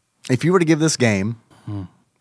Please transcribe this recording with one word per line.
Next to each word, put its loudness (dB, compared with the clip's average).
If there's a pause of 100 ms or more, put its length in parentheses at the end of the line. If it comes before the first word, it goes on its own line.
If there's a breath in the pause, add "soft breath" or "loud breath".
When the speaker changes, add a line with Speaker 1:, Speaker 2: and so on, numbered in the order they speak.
(300)
Speaker 1:
If 0
you 2
were 2
to 2
give 2
this 0
game 0 (280)
Speaker 2:
Hmm. -8 (380)